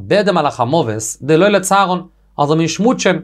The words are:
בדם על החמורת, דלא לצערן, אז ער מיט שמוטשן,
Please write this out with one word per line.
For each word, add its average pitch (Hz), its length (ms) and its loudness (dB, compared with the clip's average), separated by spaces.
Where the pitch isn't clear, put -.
בדם 190 320 2
על 147 80 0
החמורת, 127 560 -2
דלא 160 260 2
לצערן, 190 520 0
אז 143 120 0
ער 160 60 2
מיט 165 120 0
שמוטשן, 190 560 0